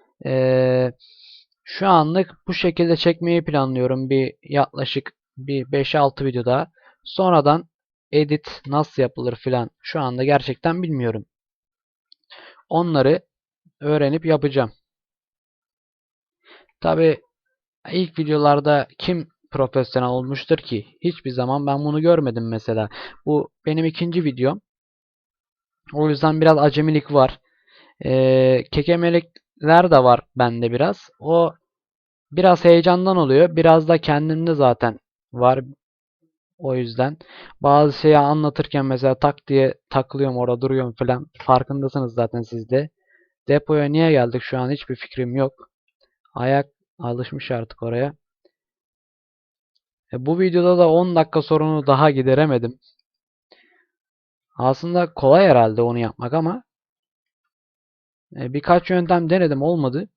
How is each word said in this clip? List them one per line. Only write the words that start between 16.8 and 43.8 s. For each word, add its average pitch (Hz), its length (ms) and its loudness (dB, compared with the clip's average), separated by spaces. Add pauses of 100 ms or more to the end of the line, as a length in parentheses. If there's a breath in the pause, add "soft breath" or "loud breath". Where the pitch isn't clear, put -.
Tabii 160 380 0 (720)
ilk 170 280 -6
videolarda 147 680 0 (100)
kim 170 300 -6 (240)
profesyonel 127 580 -4
olmuştur 131 480 -4
ki? 113 280 -8 (160)
Hiçbir 165 300 -6
zaman 131 340 -4
ben 143 140 -2
bunu 151 220 -4
görmedim 135 480 0
mesela. 110 400 -4 (360 loud breath)
Bu 151 240 -2 (160)
benim 160 200 -2
ikinci 170 380 -4
videom. 135 380 -2 (1300)
O 151 160 0
yüzden 156 320 0
biraz 160 160 6
acemilik 151 560 0
var. 131 260 2 (680 soft breath)
Ee, 131 640 2
kekemelikler 170 1200 0
de 135 120 6
var 120 180 4 (140)
bende 117 360 -2
biraz. 156 380 -4 (100)
O 165 340 0 (800)
biraz 175 340 2
heyecandan 180 520 4
oluyor. 156 380 4
Biraz 160 320 4
da 165 100 4
kendimde 156 580 -2
zaten 123 440 0 (340)
var. 123 280 2 (960)
O 135 180 -6
yüzden 127 420 -4 (440 loud breath)
bazı 143 380 4
şeyi 151 180 6
anlatırken 147 680 0
mesela 131 300 0
tak 143 320 -4
diye 135 260 2 (160)
takılıyorum 135 480 -4
orada 123 240 -4
duruyorum 131 380 -4
falan. 127 280 -4 (100)
Farkındasınız 131 760 -2
zaten 117 280 -4
siz 113 280 -12
de. 139 200 -2 (580)
Depoya 143 380 0